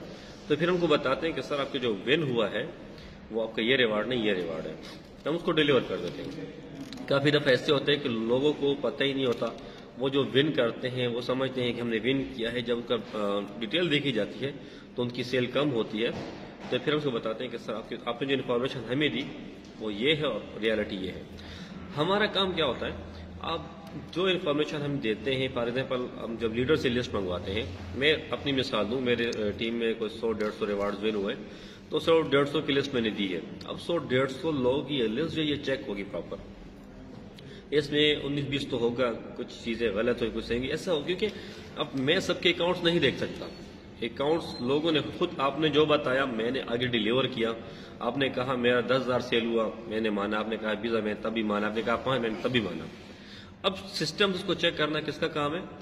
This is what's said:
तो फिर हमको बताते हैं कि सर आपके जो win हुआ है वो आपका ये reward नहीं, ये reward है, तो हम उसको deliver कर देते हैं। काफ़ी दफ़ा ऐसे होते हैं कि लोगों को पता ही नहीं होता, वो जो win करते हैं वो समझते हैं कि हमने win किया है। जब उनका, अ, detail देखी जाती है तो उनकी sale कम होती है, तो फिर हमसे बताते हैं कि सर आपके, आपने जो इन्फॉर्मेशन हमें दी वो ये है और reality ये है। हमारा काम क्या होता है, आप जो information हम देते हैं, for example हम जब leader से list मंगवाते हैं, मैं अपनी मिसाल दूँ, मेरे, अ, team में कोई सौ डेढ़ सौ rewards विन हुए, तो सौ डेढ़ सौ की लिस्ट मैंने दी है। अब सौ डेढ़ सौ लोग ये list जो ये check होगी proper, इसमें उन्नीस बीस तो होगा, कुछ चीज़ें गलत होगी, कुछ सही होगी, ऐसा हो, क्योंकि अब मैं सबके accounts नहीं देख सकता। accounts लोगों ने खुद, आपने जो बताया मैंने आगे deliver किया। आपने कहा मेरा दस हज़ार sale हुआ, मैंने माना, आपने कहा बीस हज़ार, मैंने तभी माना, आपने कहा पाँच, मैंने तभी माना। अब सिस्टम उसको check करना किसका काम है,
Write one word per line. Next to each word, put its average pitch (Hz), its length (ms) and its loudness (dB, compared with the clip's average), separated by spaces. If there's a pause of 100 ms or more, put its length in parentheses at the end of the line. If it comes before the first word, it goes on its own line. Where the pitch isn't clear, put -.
(500)
तो 147 60 4
फिर 170 140 2
हमको 170 180 4
बताते 143 400 2
हैं 160 80 -2
कि 131 60 -2
सर 147 180 -2
आपके 135 200 -2
जो 120 140 2
win 120 300 2
हुआ 117 240 2
है 110 260 -4 (580)
वो 110 100 -2
आपका 113 200 -2
ये 120 140 4
reward 107 320 4
नहीं, 120 160 0
ये 104 100 4
reward 82 320 -2
है, 80 100 -8 (480)
तो 139 60 -2
हम 160 60 0
उसको 170 160 0
deliver 147 280 6
कर 98 180 0
देते 85 240 -6
हैं। - 840 -10
काफ़ी 139 260 4
दफ़ा 143 200 4
ऐसे 123 200 4
होते 143 200 4
हैं 147 100 2
कि 139 80 -2
लोगों 120 440 2
को 143 220 2
पता 127 280 0
ही 139 100 2
नहीं 135 120 0
होता, 117 320 0 (420)
वो 135 100 0
जो 135 140 4
win 131 280 4
करते 120 360 0
हैं 123 200 0
वो 120 140 -2
समझते 131 400 0
हैं 120 120 2
कि 117 80 -4
हमने 117 160 0
win 131 260 2
किया 113 260 -4
है। 123 120 -2
जब 120 140 0
उनका, 120 200 0
अ, 101 640 -2
detail 156 300 0
देखी 143 220 2
जाती 104 280 -2
है 139 140 -4 (420)
तो 123 60 0
उनकी 120 220 -2
sale 123 240 0
कम 147 220 2
होती 110 300 0
है, 123 120 2 (600)
तो - 80 2
फिर 147 140 0
हमसे 147 160 0
बताते 113 340 -2
हैं 117 80 -8
कि 117 60 -6
सर 113 160 -8
आपके, 110 240 -6 (100)
आपने 120 200 -2
जो 139 60 2
इन्फॉर्मेशन 127 460 0
हमें 131 320 2
दी 123 140 -2 (540)
वो 107 120 -4
ये 120 220 4
है 151 100 0
और 107 340 -2
reality 104 380 0
ये 92 160 -4
है। 78 140 -10 (680)
हमारा 196 320 2
काम 190 280 0
क्या 156 100 2
होता 117 220 0
है, 156 60 -4 (480)
आप - 500 -8 (220)
जो 185 160 2
information 151 480 2
हम 143 220 -2
देते 110 340 0
हैं, 131 200 0
for 120 100 0
example 123 540 0
हम 110 240 -6
जब 110 120 0
leader 127 220 4
से 139 140 2
list 120 260 0
मंगवाते 90 360 -2
हैं, - 460 -4
मैं 143 320 2
अपनी 139 220 -2
मिसाल 120 340 2
दूँ, 127 160 0
मेरे, 120 240 4
अ, 104 340 0
team 113 160 0
में 113 200 2
कोई 107 140 -2
सौ 113 220 -2
डेढ़ 107 200 0
सौ 110 140 -4
rewards 101 340 0
विन 107 160 2
हुए, 104 200 0 (560)
तो 151 80 0
सौ 165 220 6
डेढ़ 139 260 4
सौ 156 140 0
की 139 120 0
लिस्ट 135 220 2
मैंने 113 160 4
दी 98 160 0
है। 85 140 -2 (280)
अब - 80 -6
सौ 170 200 0
डेढ़ 131 300 2
सौ 160 240 -4
लोग 135 400 2
ये 123 160 2
list 147 280 -2
जो 156 60 0
ये 147 160 0
check 135 300 -2
होगी 98 160 -4
proper, - 340 -6 (1400)
इसमें 147 500 4
उन्नीस 143 240 -2
बीस 135 220 -4
तो 131 80 0
होगा, 120 340 2
कुछ - 520 -10
चीज़ें 113 320 0
गलत 117 260 2
होगी, 113 100 0
कुछ 110 140 -4
सही 117 120 0
होगी, 131 120 -2
ऐसा 160 220 -2
हो, 147 100 2
क्योंकि 180 260 0 (500)
अब 143 180 -2
मैं 143 240 4
सबके 175 340 2
accounts 175 300 2
नहीं 170 160 6
देख 131 160 4
सकता। - 300 -4 (600)
accounts 151 540 0
लोगों 147 300 2
ने 147 100 4
खुद, - 380 -2
आपने 139 300 2
जो 151 160 6
बताया 139 400 4
मैंने 120 360 0
आगे 123 260 0
deliver 120 400 4
किया। 113 280 0 (460)
आपने 123 280 2
कहा 127 260 0
मेरा 123 260 6
दस 127 200 4
हज़ार 120 200 2
sale 117 240 2
हुआ, 113 260 2 (160)
मैंने 110 220 0
माना, 104 280 0
आपने 107 200 -2
कहा 107 160 0
बीस 107 160 -2
हज़ार, 113 120 2
मैंने 104 200 -2
तभी 110 220 0
माना, 104 240 2
आपने 110 140 0
कहा 117 140 2
पाँच, 127 260 0
मैंने 110 200 -2
तभी 123 200 2
माना। 82 260 -4 (800)
अब 190 100 0
सिस्टम - 560 0
उसको 175 220 0
check 170 240 0
करना 151 220 2
किसका 156 280 -2
काम 151 280 0
है, 190 80 -4 (180)